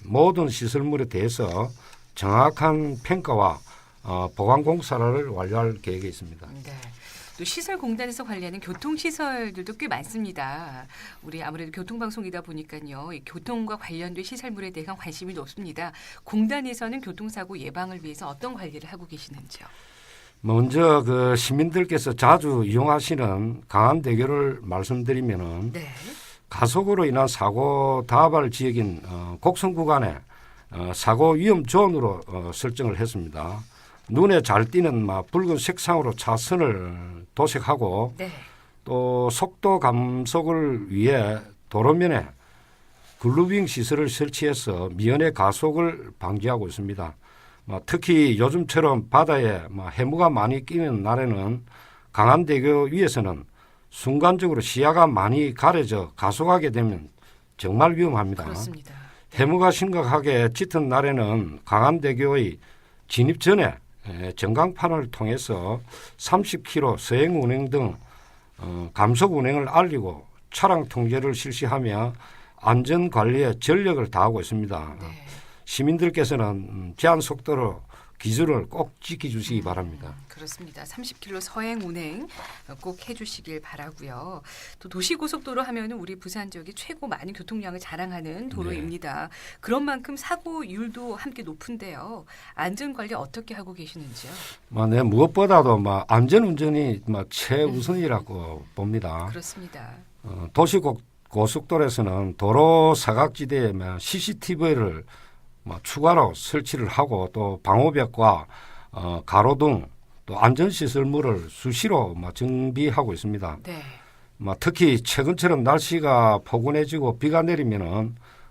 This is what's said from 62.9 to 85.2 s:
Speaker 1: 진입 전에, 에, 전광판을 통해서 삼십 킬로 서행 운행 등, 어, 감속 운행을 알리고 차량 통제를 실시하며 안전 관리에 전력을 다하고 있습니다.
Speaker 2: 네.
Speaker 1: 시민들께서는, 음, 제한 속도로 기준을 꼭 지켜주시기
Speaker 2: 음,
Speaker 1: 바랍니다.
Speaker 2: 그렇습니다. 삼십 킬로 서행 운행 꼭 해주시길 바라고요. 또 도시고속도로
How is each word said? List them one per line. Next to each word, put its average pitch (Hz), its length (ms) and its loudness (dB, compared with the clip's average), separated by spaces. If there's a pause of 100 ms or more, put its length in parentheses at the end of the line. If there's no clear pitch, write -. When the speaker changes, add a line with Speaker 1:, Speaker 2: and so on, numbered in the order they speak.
Speaker 1:
진입 156 320 2
전에, 180 360 4 (320)
에, 92 240 -8
전광판을 156 800 0
통해서 110 680 -4 (380)
삼십 - 460 -2
킬로 131 340 0
서행 151 420 2
운행 131 300 0
등, 120 260 0 (640)
어, 87 380 -8
감속 123 420 4
운행을 139 320 0
알리고 135 560 0 (260)
차량 170 360 2
통제를 123 480 0
실시하며 120 800 -2 (480)
안전 127 500 2
관리에 120 480 2
전력을 165 500 2
다하고 101 320 2
있습니다. 87 600 -6
Speaker 2:
네. 85 60 -14 (580)
Speaker 1:
시민들께서는, 151 800 0
음, 98 520 -6
제한 165 240 4
속도로 131 640 -4 (360)
기준을 120 500 0
꼭 - 320 -6
지켜주시기 117 580 -6
Speaker 2:
음, 90 40 -6
Speaker 1:
바랍니다. 82 500 -8 (160)
Speaker 2:
그렇습니다. 151 560 -16
삼십 247 340 -16
킬로 190 220 -12
서행 220 440 -8
운행 170 420 -10 (520)
꼭 185 300 -14
해주시길 214 520 -14
바라고요. 147 800 -16 (380)
또 - 80 -20
도시고속도로 269 760 -6